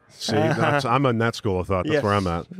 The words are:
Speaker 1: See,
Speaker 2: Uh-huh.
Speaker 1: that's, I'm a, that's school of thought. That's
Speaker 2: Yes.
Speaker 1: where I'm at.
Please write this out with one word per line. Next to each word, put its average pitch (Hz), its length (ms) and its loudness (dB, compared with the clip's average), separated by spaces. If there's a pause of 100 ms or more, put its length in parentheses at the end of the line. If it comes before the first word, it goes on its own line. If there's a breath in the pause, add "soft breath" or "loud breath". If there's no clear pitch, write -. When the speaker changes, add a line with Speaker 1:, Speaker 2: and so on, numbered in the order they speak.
(100)
Speaker 1:
See, - 260 -4
Speaker 2:
Uh-huh. 107 240 0
Speaker 1:
that's, 147 240 2
I'm 127 220 2
a, 127 60 2
that's 113 260 0
school 92 220 -2
of 90 60 -4
thought. 90 180 0
That's 156 100 0
Speaker 2:
Yes. 143 80 2
Speaker 1:
where 101 120 2
I'm 101 120 2
at. 85 200 -4 (140)